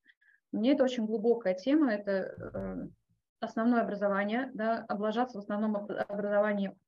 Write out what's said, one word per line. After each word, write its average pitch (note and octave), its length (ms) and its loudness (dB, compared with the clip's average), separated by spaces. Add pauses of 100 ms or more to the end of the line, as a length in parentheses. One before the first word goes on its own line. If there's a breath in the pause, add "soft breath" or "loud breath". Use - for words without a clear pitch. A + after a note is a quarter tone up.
(520 soft breath)
Мне A3 220 2
это C#4 100 4
очень B3 220 0
глубокая A3 480 2
тема, C4+ 380 2
это, G#3 200 -2 (420)
э, F#3+ 340 -6 (520)
основное A3+ 420 2
образование, G#3 720 0
да, G#3+ 340 -2
облажаться G#3+ 500 -2
в G3+ 40 -8
основном G#3 340 0
об-, G3+ 160 -6
образовании G3+ 840 0 (100)